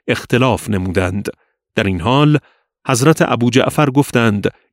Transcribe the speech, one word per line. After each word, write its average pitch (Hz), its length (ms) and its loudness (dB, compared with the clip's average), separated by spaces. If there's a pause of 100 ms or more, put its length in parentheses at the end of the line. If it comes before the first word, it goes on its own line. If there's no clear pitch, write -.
اختلاف 120 640 0
نمودند. 92 600 -4 (460)
در - 80 0
این 190 180 -2
حال 147 360 2 (500)
حضرت 135 340 2
ابو 120 280 0
جعفر 135 400 0
گفتند: 117 580 0 (260)